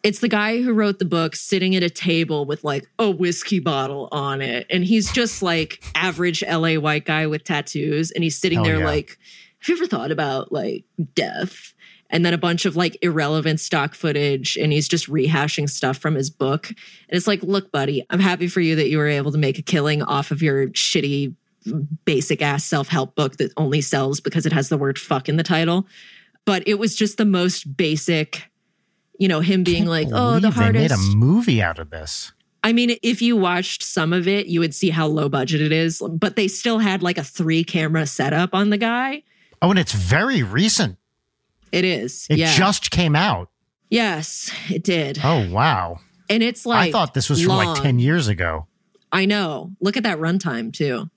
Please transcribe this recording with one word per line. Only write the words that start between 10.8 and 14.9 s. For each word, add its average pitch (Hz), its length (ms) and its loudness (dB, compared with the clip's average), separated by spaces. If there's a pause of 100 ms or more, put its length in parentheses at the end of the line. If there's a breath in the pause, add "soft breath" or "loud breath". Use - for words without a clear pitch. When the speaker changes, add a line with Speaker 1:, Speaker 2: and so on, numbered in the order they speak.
Speaker 1:
death?" - 580 -6 (360 loud breath)
And 170 160 2
then 170 80 2
a 151 40 0
bunch 170 280 -2
of, 165 120 0
like, 175 240 0
irrelevant 156 580 0
stock 151 340 -2
footage. 143 640 -2
And 151 140 2
he's 147 160 2
just 170 220 0